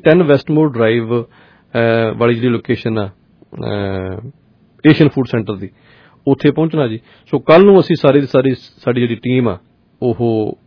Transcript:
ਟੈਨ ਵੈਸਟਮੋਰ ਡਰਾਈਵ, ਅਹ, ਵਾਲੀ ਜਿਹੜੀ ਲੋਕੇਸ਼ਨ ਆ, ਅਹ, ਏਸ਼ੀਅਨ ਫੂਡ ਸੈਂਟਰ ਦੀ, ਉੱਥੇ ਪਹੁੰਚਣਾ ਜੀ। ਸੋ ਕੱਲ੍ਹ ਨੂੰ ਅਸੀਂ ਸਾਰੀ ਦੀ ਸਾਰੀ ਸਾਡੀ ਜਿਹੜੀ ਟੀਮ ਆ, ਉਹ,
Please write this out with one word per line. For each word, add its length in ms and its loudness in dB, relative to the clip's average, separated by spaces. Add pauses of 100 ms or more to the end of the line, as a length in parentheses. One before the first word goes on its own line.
ਟੈਨ 180 6
ਵੈਸਟਮੋਰ 460 0
ਡਰਾਈਵ, 520 -2
ਅਹ, 920 -4
ਵਾਲੀ 180 2
ਜਿਹੜੀ 160 -2
ਲੋਕੇਸ਼ਨ 500 -4
ਆ, 80 -6
ਅਹ, 1200 -10 (600)
ਏਸ਼ੀਅਨ 200 4
ਫੂਡ 180 -4
ਸੈਂਟਰ 280 -6
ਦੀ, 140 -12 (580)
ਉੱਥੇ 240 2
ਪਹੁੰਚਣਾ 360 -2
ਜੀ। 120 -8 (280)
ਸੋ 120 -4
ਕੱਲ੍ਹ 260 6
ਨੂੰ 140 6
ਅਸੀਂ 160 0
ਸਾਰੀ 240 2
ਦੀ 80 -2
ਸਾਰੀ 280 0
ਸਾਡੀ 460 -6
ਜਿਹੜੀ 140 -2
ਟੀਮ 340 -2
ਆ, 100 -8 (420)
ਉਹ, 640 -2